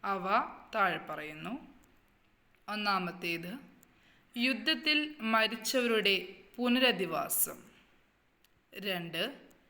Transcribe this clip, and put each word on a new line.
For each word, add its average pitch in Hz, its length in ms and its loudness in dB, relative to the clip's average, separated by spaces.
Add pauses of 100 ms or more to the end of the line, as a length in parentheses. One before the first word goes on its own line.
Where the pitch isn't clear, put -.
(140)
അവ 185 120 -4 (480)
താഴെ 185 340 2
പറയുന്നു. 156 460 -8 (1200)
ഒന്നാമത്തേത്, 180 760 -2 (920)
യുദ്ധത്തിൽ 302 540 2 (340)
മരിച്ചവരുടെ 220 800 2 (440)
പുനരധിവാസം. 190 1000 2 (1300)
രണ്ട്, 170 360 -4 (460)